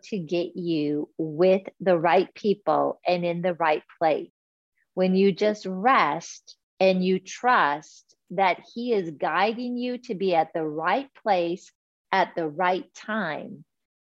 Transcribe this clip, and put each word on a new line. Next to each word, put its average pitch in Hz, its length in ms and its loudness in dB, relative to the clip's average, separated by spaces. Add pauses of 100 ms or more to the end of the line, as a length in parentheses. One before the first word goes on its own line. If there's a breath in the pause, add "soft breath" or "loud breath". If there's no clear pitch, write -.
to 220 140 -6
get 175 380 -4
you 151 640 -2
with 175 440 2 (180)
the 180 180 2
right 170 360 2
people 156 720 0
and 175 180 0
in 170 180 -2
the 180 120 0
right 160 280 0 (160)
place. 156 320 0 (640)
When 185 200 2
you 196 180 4
just 208 340 -2
rest 185 920 0 (240)
and 185 240 4
you 185 140 2
trust 185 960 -2 (160)
that 180 300 0 (140)
he 240 180 -4
is 190 180 0
guiding 208 680 -2
you 247 220 -6
to 240 160 -8
be 185 200 0
at 160 200 0
the 165 100 -4
right 170 440 -2 (140)
place 180 480 -2 (400)
at 185 240 0
the 165 140 -4
right 180 460 -2
time. 160 680 -8 (460)